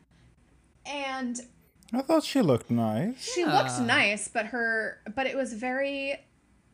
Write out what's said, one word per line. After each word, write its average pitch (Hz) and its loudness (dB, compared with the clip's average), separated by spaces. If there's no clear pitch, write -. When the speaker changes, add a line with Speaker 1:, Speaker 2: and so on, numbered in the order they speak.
Speaker 1:
And 262 -6
Speaker 2:
I 247 0
thought 311 2
she - 2
looked 135 4
nice. 120 0
Speaker 1:
she 359 0
looked 269 4
Speaker 3:
Yeah. 240 0
Speaker 1:
nice, 233 2
but 220 -2
her, 226 -4
but 262 0
it - -6
was 247 -4
very, 277 -4